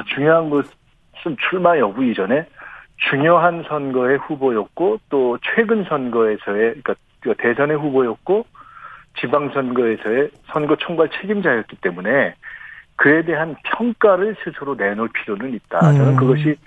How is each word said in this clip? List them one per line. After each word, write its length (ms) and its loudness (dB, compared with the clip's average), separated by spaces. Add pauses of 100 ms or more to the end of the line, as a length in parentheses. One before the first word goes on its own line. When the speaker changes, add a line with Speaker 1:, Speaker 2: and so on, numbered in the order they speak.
(140)
Speaker 1:
중요한 360 2
것은 880 -6 (120)
출마 280 2
여부 260 0
이전에 440 0 (600)
중요한 580 2
선거의 500 0
후보였고 840 -2 (100)
또 320 2
최근 440 0
선거에서의, 960 0
그러니까 140 -4 (260)
그 160 -2
대선의 400 0
후보였고 680 0 (760)
지방선거에서의 1120 0 (220)
선거 240 0
총괄 340 0
책임자였기 680 -2
때문에 580 -2 (640)
그에 260 4
대한 400 -4
평가를 800 2
스스로 320 -8
내놓을 380 -2
필요는 400 -8
있다. 260 -4 (140)
저는 160 4
Speaker 2:
음. 80 4
Speaker 1:
그것이 380 2 (120)